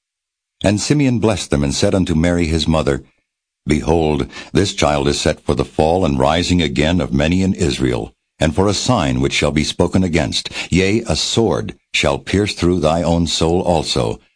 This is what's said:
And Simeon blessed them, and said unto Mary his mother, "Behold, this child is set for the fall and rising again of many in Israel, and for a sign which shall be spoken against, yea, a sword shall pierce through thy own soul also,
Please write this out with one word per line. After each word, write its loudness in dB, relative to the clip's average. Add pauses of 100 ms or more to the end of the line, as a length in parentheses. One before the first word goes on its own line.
(640)
And 0
Simeon 2
blessed 0
them, 2
and 0
said 0
unto 2
Mary 2
his 0
mother, 0 (640)
"Behold, 0 (240)
this 0
child 0
is 0
set -2
for -2
the -2
fall 0
and 0
rising 2
again 0
of -4
many 2
in 0
Israel, -2 (240)
and 0
for 2
a 2
sign 0
which 0
shall 0
be 0
spoken 0
against, -2 (200)
yea, 2
a 0
sword -2 (180)
shall 0
pierce -2
through 0
thy 0
own 2
soul 0
also, -2 (160)